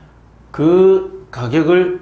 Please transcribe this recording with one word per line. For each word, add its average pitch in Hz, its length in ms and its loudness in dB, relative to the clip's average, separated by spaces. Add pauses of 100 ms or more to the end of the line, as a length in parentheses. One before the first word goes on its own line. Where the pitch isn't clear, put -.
(500)
그 185 800 0
가격을 160 720 -2